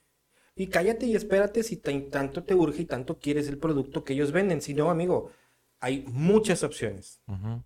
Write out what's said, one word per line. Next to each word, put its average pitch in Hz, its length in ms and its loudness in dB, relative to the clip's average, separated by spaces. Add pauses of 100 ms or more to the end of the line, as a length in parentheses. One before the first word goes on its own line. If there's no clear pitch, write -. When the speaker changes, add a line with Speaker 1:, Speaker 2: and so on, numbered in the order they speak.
(560)
Speaker 1:
y 190 120 -4
cállate 214 380 0
y 220 100 2
espérate 202 460 2
si - 140 -8
tan-, 139 340 -4
tanto 139 340 -4
te 196 100 2
urge 165 280 4
y 165 40 -6
tanto 123 320 -6
quieres 147 300 -2
el 139 100 -8
producto 143 460 -2
que 135 100 -2
ellos 143 180 0
venden. 180 300 2
Si 143 120 -6
no, 147 160 2
amigo, 170 400 0 (500)
hay 135 280 -4
muchas 175 560 4
opciones, 104 640 -8
Speaker 2:
Ujú. 107 380 -8